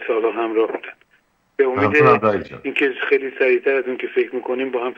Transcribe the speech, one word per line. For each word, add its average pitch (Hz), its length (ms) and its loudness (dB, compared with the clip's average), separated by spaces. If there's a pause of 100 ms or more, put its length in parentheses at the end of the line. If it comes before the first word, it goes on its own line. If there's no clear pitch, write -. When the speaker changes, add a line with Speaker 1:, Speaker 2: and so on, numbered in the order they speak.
Speaker 1:
سال‌ها 113 240 0
همراه 110 360 0
بودن. - 260 -10 (640)
به 139 100 2
امید 131 140 0
Speaker 2:
ممنونم 117 380 4
دایی 104 260 0
جان. - 200 -16
Speaker 1:
اینکه 139 300 -2 (160)
خیلی 135 300 0
سریعتر 131 360 2
از 123 120 0
اون 127 100 -4
که 117 180 -6
فکر 120 200 0
می‌کنیم 127 360 -4
با 123 140 -4
هم 127 120 -6